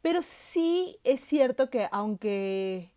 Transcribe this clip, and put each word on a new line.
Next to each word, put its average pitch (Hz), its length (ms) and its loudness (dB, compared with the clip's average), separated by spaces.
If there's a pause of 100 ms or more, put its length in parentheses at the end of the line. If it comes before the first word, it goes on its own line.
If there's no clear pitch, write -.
Pero 339 200 2
sí 349 840 -2
es 262 180 2
cierto 262 480 2
que, 214 220 0
aunque 196 1040 -2